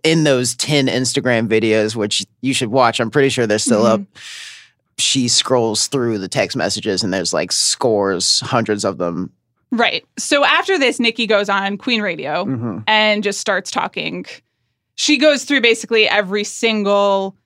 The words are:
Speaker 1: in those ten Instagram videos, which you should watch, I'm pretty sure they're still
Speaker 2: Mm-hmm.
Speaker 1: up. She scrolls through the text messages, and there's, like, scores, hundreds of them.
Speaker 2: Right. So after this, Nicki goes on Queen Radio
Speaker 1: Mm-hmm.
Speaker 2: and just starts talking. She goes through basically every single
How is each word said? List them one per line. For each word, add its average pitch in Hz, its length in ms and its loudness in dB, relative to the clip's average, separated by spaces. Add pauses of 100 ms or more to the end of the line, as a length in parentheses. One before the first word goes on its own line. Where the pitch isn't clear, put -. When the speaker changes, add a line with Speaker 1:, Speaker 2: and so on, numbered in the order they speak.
Speaker 1:
in 160 220 4
those 127 320 2
ten 143 300 0
Instagram 123 600 0
videos, 110 480 2
which 107 300 -4 (160)
you 131 140 -2
should 120 160 -2
watch, 120 300 2
I'm 117 100 0
pretty 139 180 2
sure 120 180 0
they're 107 120 2
still 110 260 2
Speaker 2:
Mm-hmm. 110 180 4
Speaker 1:
up. - 160 -18 (800)
She 123 300 0
scrolls 117 600 0
through 120 300 0
the 95 100 -4
text - 280 -2
messages, 98 480 -2
and 92 80 -2
there's, 90 220 -2
like, 87 180 -2
scores, 98 880 0
hundreds 107 440 0
of 98 120 -2
them. 87 340 -4 (400)
Speaker 2:
Right. 226 340 -2 (140)
So 285 260 0
after 339 340 2
this, 247 220 0
Nicki 233 260 -2
goes 202 240 2
on 196 260 -2
Queen 226 240 -2
Radio 170 460 -4
Speaker 1:
Mm-hmm. 117 320 -6 (100)
Speaker 2:
and 214 340 2
just 196 180 -4
starts 190 300 -4
talking. 175 540 -6 (680)
She - 240 0
goes 285 260 2
through 285 160 0
basically 226 480 2
every 202 360 0
single 202 1000 0